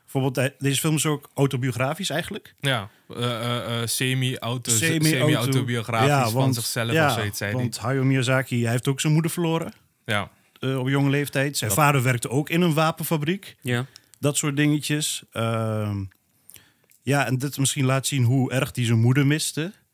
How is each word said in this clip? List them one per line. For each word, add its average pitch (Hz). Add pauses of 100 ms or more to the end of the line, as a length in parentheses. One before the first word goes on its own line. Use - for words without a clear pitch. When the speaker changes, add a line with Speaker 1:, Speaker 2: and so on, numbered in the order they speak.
(140)
Speaker 1:
bijvoorbeeld, 135
eh, 135
deze 135
film 160
is 151
ook 151
autobiografisch 135
eigenlijk. -
Speaker 2:
Ja, 123 (200)
eh, -
eh, 117
eh, 117
semi-auto-, 127
Speaker 1:
Semi-auto-, 160 (180)
Speaker 2:
semi-autobiografisch 120
Speaker 1:
ja, 143
Speaker 2:
van 113
Speaker 1:
want, 131
Speaker 2:
zichzelf 117
Speaker 1:
ja, 156
Speaker 2:
of 131
zoiets, 107
zei 101
hij. 123
Speaker 1:
want 113
Hayao 131
Miyazaki, 131
hij 117
heeft 120
ook 135
zijn 156
moeder 165
verloren. 165 (320)
Speaker 2:
Ja. 104 (300)
Speaker 1:
Eh, 131
op 127
jonge 139
leeftijd. 143
Zijn 110
Speaker 2:
Dat 101
Speaker 1:
vader 143
werkte 120
ook 143
in 165
een 170
wapenfabriek. 160
Speaker 3:
Ja. 123 (340)
Speaker 1:
Dat 147
soort 143
dingetjes. 147
Ehm, 110 (1000)
ja, 139
en 123
dit 135
misschien 135
laat 131
zien 135
hoe 127
erg 131
hij 123
zijn 113
moeder 127
miste. 156 (220)